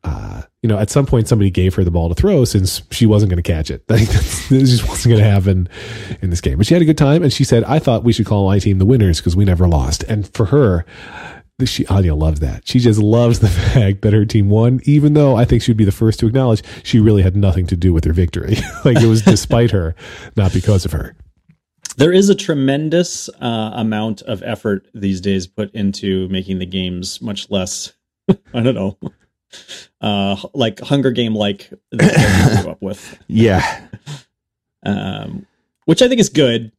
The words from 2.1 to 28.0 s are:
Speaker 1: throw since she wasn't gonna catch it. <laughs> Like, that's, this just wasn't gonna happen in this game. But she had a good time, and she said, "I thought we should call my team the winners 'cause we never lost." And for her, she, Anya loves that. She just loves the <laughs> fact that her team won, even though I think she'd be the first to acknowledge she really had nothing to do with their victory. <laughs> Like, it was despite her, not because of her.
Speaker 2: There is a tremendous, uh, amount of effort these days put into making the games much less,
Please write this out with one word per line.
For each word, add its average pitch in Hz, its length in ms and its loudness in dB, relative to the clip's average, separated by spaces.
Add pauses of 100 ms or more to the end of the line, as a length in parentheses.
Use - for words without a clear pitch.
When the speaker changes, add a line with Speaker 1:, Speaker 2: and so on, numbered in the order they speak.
Speaker 1:
throw 175 300 2
since 95 460 -2
she - 160 2
wasn't 104 240 4
gonna 87 120 -2
catch 78 280 -4
it. - 160 -10
<laughs> - 20 -20
Like, 110 200 2
that's, - 400 -2
this 131 220 4
just 120 180 2
wasn't - 260 2
gonna 107 140 4
happen 95 400 2 (520)
in 90 100 -4
this 85 100 -4
game. 67 180 -2
But 104 80 2
she 165 80 2
had 175 80 4
a 156 40 4
good 156 120 2
time, 151 240 4
and 135 100 2
she 139 120 0
said, 117 200 2
"I 143 140 0
thought 113 260 0
we 117 80 4
should 104 140 0
call 101 200 0
my 98 120 2
team 98 200 0
the 92 80 2
winners 107 340 2
'cause 85 160 -2
we 101 80 2
never 90 240 2
lost." 69 360 0
And 104 300 -4
for 113 120 0
her, 101 380 2 (800)
she, - 220 -4
Anya 95 300 0
loves 78 240 -2
that. 62 280 -6
She 131 120 0
just 113 200 4
loves 117 400 2
the 104 80 2
<laughs> - 240 0
fact 98 300 2
that 104 100 2
her 107 120 4
team 104 260 0
won, 120 340 2
even 147 300 2
though 143 220 4
I 117 80 4
think 117 180 2
she'd 113 140 0
be 107 80 2
the 98 80 2
first 110 280 0
to 117 60 0
acknowledge 120 360 0 (220)
she - 160 2
really 104 220 4
had 92 140 2
nothing 95 320 0
to 92 80 -2
do 87 160 2
with 80 120 0
their 78 80 0
victory. 87 440 -2 (140)
<laughs> - 140 -16
Like, 123 160 4
it 117 60 6
was 110 160 4
despite 117 500 2
her, 85 220 -2 (420)
not 104 160 2
because 92 320 0
of - 80 -6
her. - 220 -8 (840)
Speaker 2:
There 151 140 4
is 196 180 4
a 196 40 4
tremendous, 151 960 -2 (120)
uh, 113 340 -4
amount 110 480 -4
of 95 200 -8
effort 104 520 -6
these 98 260 -4
days 95 260 -2
put 101 280 -10
into 98 540 -4
making 95 300 -6
the 92 80 -6
games 92 540 -8
much 104 300 -12
less, - 420 -6 (180)